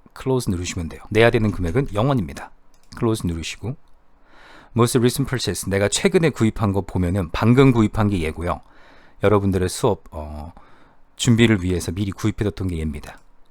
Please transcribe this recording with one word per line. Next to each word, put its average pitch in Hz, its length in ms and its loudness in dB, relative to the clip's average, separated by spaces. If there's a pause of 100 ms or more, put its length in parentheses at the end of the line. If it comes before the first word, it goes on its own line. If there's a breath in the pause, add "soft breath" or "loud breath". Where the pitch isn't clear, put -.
(180)
Close 127 320 -2
누르시면 87 380 -6
돼요. - 220 -16
내야 113 200 6
되는 110 200 2
금액은 90 440 -2
영 113 140 0
원입니다. 104 420 -4 (480)
Close 110 280 -2
누르시고, 85 500 -8 (1000 loud breath)
Most 120 220 4
recent 123 300 0
purchase, 107 420 -6
내가 98 180 2
최근에 175 420 2
구입한 110 420 0
거 95 100 0
보면은 90 480 -2
방금 127 420 6
구입한 107 360 2
게 98 120 -2
얘고요. 85 400 -4 (600 soft breath)
여러분들의 98 460 2
수업, 104 420 -2
어, 76 420 -14 (640 soft breath)
준비를 110 460 4
위해서 90 300 -2
미리 98 200 -4
구입해뒀던 101 560 -4
게 82 80 -4
얘입니다. 76 420 -8 (320)